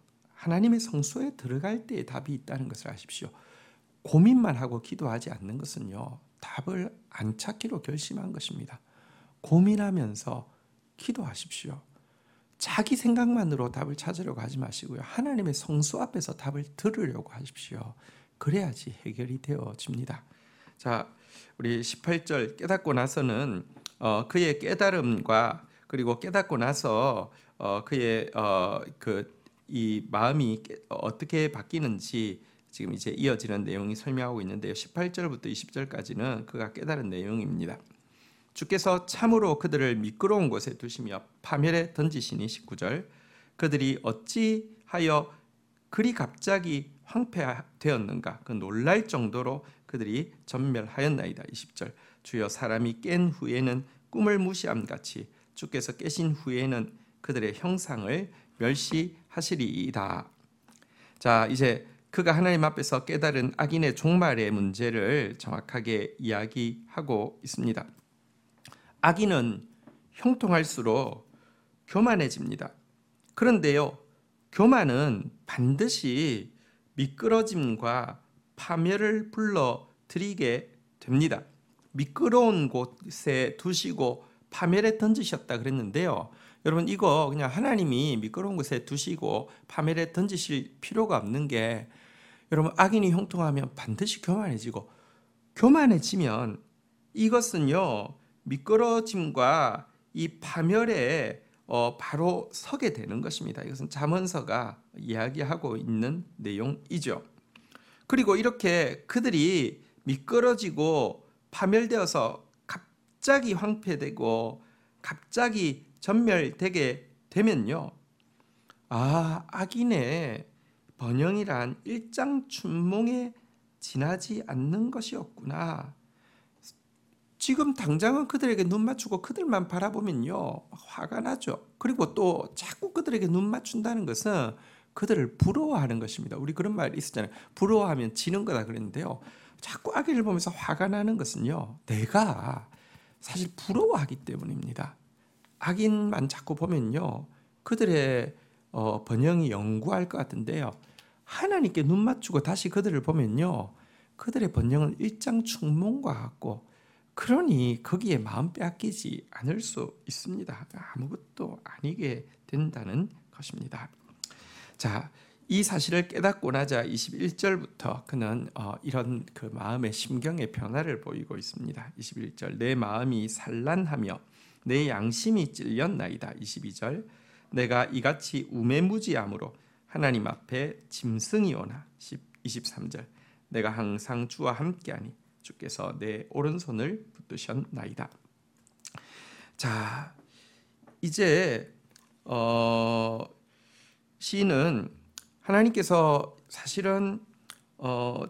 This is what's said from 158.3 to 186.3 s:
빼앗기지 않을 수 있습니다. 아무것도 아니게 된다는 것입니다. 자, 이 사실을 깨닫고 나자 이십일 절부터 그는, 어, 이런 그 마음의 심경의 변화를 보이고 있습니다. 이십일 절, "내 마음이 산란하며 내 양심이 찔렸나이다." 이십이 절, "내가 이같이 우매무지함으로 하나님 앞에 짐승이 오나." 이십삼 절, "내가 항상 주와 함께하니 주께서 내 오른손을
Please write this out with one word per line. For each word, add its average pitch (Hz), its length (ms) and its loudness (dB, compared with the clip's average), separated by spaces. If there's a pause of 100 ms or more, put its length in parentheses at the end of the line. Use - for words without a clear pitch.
빼앗기지 175 800 -6
않을 160 280 -2
수 - 360 -8 (100)
있습니다. 180 640 -10 (260)
아무것도 - 720 -10
아니게 139 640 -6 (180)
된다는 151 640 -2 (220)
것입니다. - 580 -14 (880)
자, 107 320 -4 (380)
이 202 160 4
사실을 175 440 0
깨닫고 196 440 0
나자 135 320 0
이십일 - 520 -4
절부터 - 680 -2
그는, 117 480 -4
어, 107 300 -8
이런 123 500 -4
그 - 140 -12
마음의 110 460 -4
심경의 127 580 -4
변화를 131 500 -4
보이고 - 340 -10
있습니다. - 640 -10
이십일 113 380 -12
절, 107 240 -8
"내 123 160 0
마음이 113 520 -2
산란하며 123 920 -4 (460)
내 139 220 4
양심이 123 640 0
찔렸나이다." 117 880 -4
이십이 104 360 -10
절, 156 320 -6 (420)
"내가 123 360 2
이같이 139 640 -2
우매무지함으로 127 1040 0 (320)
하나님 131 400 2
앞에 - 640 -6
짐승이 131 640 0
오나." 110 320 -10 (560)
이십삼 - 480 -8
절, - 160 -12 (420)
"내가 110 220 0
항상 110 560 -4
주와 131 240 -4
함께하니 156 640 -6 (260)
주께서 - 560 -10
내 107 320 -8
오른손을 156 840 -4